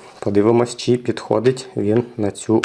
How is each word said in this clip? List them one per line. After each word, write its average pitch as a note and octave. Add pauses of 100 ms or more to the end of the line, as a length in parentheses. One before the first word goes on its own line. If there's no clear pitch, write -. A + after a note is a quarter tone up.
(180)
подивимось, A#2
чи B2
підходить A2+
він G#2+ (120)
на G#2
цю -